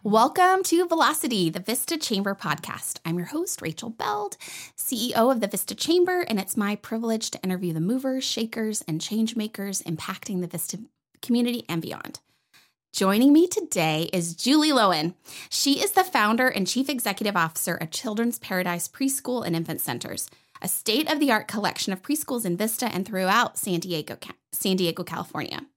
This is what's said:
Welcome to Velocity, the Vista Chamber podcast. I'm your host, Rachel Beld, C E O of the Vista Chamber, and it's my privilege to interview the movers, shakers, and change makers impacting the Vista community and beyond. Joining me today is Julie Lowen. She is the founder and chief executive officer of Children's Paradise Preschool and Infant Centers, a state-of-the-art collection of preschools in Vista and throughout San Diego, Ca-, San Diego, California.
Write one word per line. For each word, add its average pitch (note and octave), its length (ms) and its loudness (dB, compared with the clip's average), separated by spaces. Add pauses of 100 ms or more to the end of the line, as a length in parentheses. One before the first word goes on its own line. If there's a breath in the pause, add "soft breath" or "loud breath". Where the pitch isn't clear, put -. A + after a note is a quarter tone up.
Welcome F4+ 540 6
to F4 260 2
Velocity, C4 600 2
the F#3 100 -6
Vista B3+ 380 -4
Chamber G3+ 360 -2
podcast. - 680 -6
I'm E3 140 -2
your F3 80 -4
host, F4 340 -6
Rachel E3 300 -8
Beld, G#4 480 -4 (360 loud breath)
C A#3+ 360 -4
E - 40 -6
O A#3 140 6
of B3 140 2
the G3 40 0
Vista - 280 -4
Chamber, F4+ 480 4
and G#3 180 0
it's - 160 -4
my G#3 200 0
privilege A3+ 540 -2
to - 120 -10
interview F#3 320 -2
the D#3+ 60 0
movers, C4 440 0
shakers, A3+ 640 -2
and D#3+ 140 -2
change A3 340 0
makers G3+ 460 -4
impacting F#3 580 -6
the F3+ 60 -4
Vista F3 320 -8 (420)
community A#3+ 480 0
and E3+ 140 -2
beyond. - 380 -10 (760 soft breath)
Joining G#3+ 400 6
me E4+ 140 8
today E3 640 0
is E3+ 240 -2
Julie D4+ 360 4
Lowen. F#3 420 4 (380 loud breath)
She - 320 2
is G4+ 80 0
the F#4 140 4
founder A#3 440 4
and G3 180 0
chief C4 220 0
executive G#3 480 -2
officer E3 380 0
of D#3+ 160 -6
Children's A3+ 480 -2
Paradise F3 500 -2
Preschool C4+ 580 -4
and E3+ 80 0
Infant E3 280 -4
Centers, - 480 -6 (320 loud breath)
a F#3+ 60 -6
state-of-the-art C#4 800 0
collection G3+ 440 -2
of F#3 80 -6
preschools C4 460 -4
in F3 100 0
Vista A3 300 -2
and F#3+ 180 -4
throughout G3 540 0
San F3 220 -2
Diego, E3+ 360 -6
Ca-, - 160 -16 (200)
San F#3+ 240 2
Diego, E3+ 280 0
California. - 600 -8 (100)